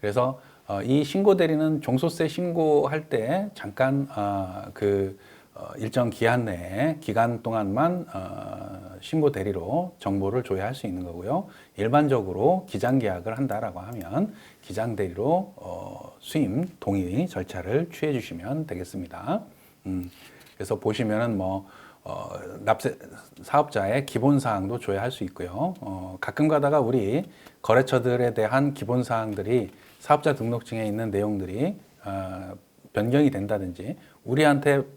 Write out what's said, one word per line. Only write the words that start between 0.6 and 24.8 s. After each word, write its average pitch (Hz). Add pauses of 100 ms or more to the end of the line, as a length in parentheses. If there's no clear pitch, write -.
어, 101
이 135
신고대리는 160
종소세 160
신고할 156
때 156
잠깐, 135
어, 98
그, 98 (360)
어, -
일정 117
기한 117
내에, 101
기간 117
동안만, 117
어, 95
신고대리로 139
정보를 98
조회할 98
수 139
있는 90
거고요. 98 (280)
일반적으로 127
기장계약을 110
한다라고 110
하면 107 (280)
기장대리로, 110
어, -
수임 123 (100)
동의 101
절차를 101
취해 151
주시면 117
되겠습니다. 95 (440)
음, 92 (460)
그래서 104
보시면은 110
뭐, 95 (380)
어, - (300)
납세, 110 (460)
사업자의 139
기본 135
사항도 107
조회할 104